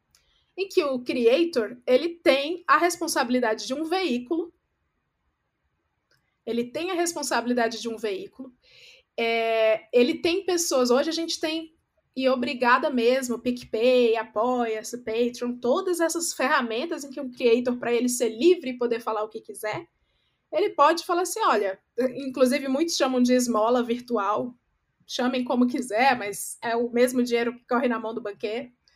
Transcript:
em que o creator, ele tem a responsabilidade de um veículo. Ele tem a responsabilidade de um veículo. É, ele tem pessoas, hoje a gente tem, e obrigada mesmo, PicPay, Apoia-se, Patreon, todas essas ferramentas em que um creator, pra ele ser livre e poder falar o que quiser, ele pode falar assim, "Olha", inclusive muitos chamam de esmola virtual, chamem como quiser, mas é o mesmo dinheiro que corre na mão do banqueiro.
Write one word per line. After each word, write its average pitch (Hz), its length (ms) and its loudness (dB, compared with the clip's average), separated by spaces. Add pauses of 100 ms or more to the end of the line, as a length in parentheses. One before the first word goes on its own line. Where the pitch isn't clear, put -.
(560)
em 381 120 -6
que 359 140 2
o 269 220 -2
creator, 254 720 2 (100)
ele 269 220 2
tem 302 580 0
a 294 120 6
responsabilidade 254 880 0
de 254 80 -6
um 311 100 -4
veículo. 320 680 -2 (1900)
Ele 240 200 -4
tem 311 260 -6
a 370 40 -4
responsabilidade 262 840 -2
de 233 80 -8
um 220 80 -8
veículo. 208 560 -10 (640)
É, 226 760 0
ele 247 220 4
tem 349 300 -2
pessoas, 294 460 2
hoje 294 200 4
a - 20 0
gente 330 260 -4
tem, 320 380 -6 (400)
e 262 120 2
obrigada 247 640 2
mesmo, 247 480 0
PicPay, 247 800 2
Apoia-se, 226 800 -2
Patreon, 240 600 -2
todas 339 420 0
essas 339 320 -2
ferramentas 277 720 -2
em 277 60 -14
que 294 100 -12
um 262 100 -8
creator, 247 460 2
pra 240 160 -4
ele 247 160 2
ser 247 220 -2
livre 262 400 4
e 247 80 -8
poder 240 220 -2
falar 220 220 -4
o 220 60 -6
que 220 120 -14
quiser, 214 460 -10 (640)
ele 381 200 0
pode 320 340 4
falar 349 180 0
assim, 359 220 -4
"Olha", 208 340 2 (380)
inclusive 269 520 0
muitos 294 280 0
chamam 254 260 2
de 247 120 4
esmola 240 500 2
virtual, 240 720 -4 (520)
chamem 254 380 -2
como 247 240 2
quiser, 247 500 2
mas 202 440 -8
é 226 120 -2
o 233 160 -2
mesmo 247 320 2
dinheiro 240 320 -2
que - 140 -20
corre 247 200 0
na 226 120 -2
mão 220 140 -8
do 240 60 -8
banqueiro. 214 520 -8 (240)